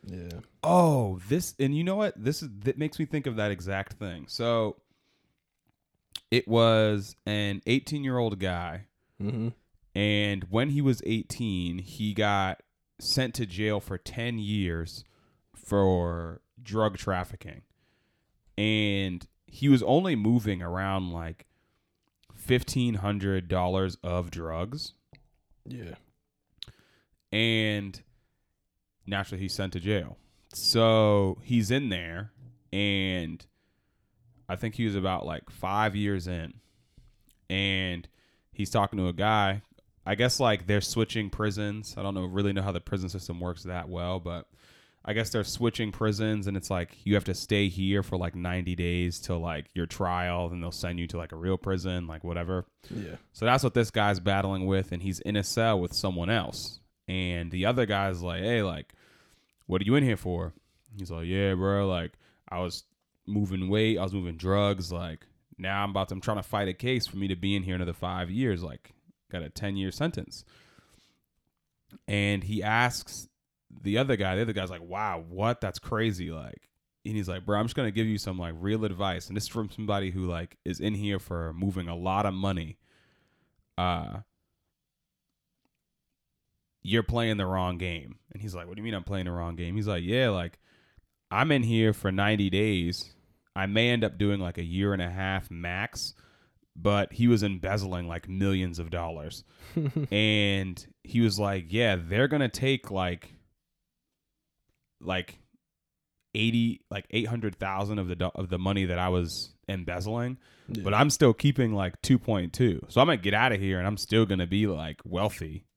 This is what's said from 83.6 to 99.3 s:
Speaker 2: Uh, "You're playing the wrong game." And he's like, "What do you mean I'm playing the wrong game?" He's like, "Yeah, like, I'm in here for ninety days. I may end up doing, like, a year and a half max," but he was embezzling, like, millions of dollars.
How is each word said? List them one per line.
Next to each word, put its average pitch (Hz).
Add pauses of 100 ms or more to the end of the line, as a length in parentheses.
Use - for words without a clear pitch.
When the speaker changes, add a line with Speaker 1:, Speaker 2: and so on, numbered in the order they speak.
Speaker 2:
Uh, 87 (2500)
"You're 107
playing 117
the 98
wrong 92
game." 85 (140)
And 98
he's 101
like, 87
"What 90
do 104
you 104
mean 113
I'm 90
playing 95
the 90
wrong 85
game?" 87
He's 107
like, 87
"Yeah, 117
like, 87 (720)
I'm 131
in 131
here 110
for 98
ninety 101
days. 92 (420)
I 98
may 110
end 120
up 101
doing, 101
like, 87
a 87
year 95
and 92
a 87
half 95
max," 87 (600)
but 101
he 120
was 110
embezzling, 95
like, 85
millions 95
of 82
dollars. 82 (320)